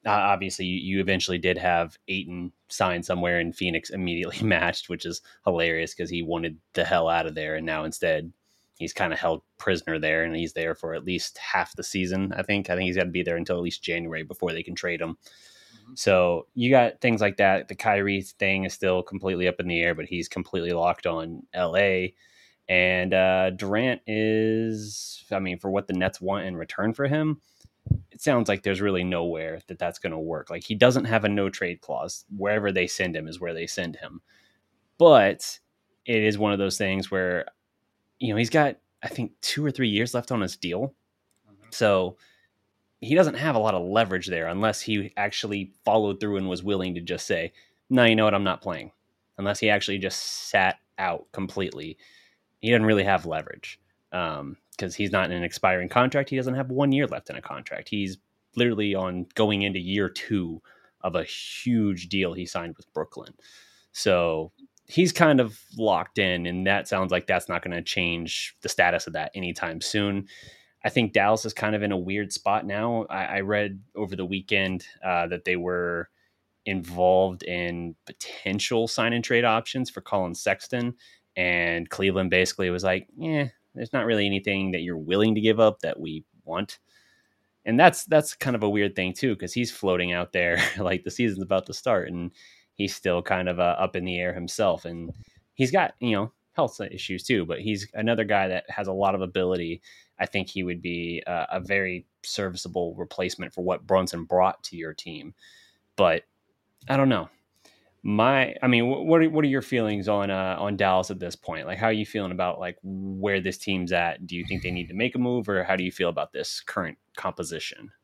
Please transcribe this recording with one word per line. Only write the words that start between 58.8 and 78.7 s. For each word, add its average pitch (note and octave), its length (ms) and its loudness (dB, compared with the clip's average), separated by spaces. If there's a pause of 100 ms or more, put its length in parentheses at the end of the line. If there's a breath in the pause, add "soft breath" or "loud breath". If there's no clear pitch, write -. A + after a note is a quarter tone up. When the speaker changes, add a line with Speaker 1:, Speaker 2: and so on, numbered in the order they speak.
Speaker 1:
on F2+ 400 -4
going G#2 260 4
into G2 180 -2
year F#2+ 300 -2
two F2 500 -4 (420 soft breath)
of F2+ 120 -2
a F2+ 100 -2
huge G2+ 840 -2
deal F#2 240 0
he F2+ 140 -8
signed E2+ 300 -6
with - 160 -20
Brooklyn. - 420 -10 (560 soft breath)
So E2+ 600 2 (360)
he's F3 240 4
kind D3+ 280 6
of A2 200 0 (180)
locked G2 400 0
in, F2+ 300 0
and F2+ 180 -2
that G2 220 2
sounds F#2 240 0
like F2+ 160 0
that's F2+ 200 0
not F2 140 -2
gonna F2 220 -6
change E2+ 800 -4
the - 80 -6
status F2 360 2
of E2 80 -10
that D#2 220 -6
anytime E2+ 460 -6
soon. G2+ 460 -2 (560 loud breath)
I G#2+ 60 0
think A2+ 220 -2
Dallas G#2 340 2
is G#2+ 80 -8
kind G#2+ 220 -2
of G#2 80 -2
in G2+ 80 0
a G2 60 -2
weird G2 340 -4
spot - 340 -2
now. A2 440 -2
I, F#2+ 160 -4
I G2 160 -4
read G2+ 400 -2 (140)
over G2 200 -6
the F#2 100 -6
weekend, F#2+ 600 -2 (180)
uh, F2 240 0
that F2 160 -6
they F2+ 140 0
were F2 520 -4 (560)
involved F#2 800 2
in F2 520 -6 (100)
potential - 800 -2